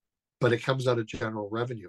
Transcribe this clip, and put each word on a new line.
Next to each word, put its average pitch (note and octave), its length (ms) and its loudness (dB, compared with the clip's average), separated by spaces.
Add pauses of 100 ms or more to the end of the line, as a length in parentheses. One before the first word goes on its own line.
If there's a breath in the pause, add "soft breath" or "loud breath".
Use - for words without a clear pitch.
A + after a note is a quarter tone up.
(400)
but A#2+ 120 6
it A#2 120 0
comes C3 240 0
out A#2+ 100 4
of A2+ 80 -2
general A2 440 -6
revenue. A#2 380 -4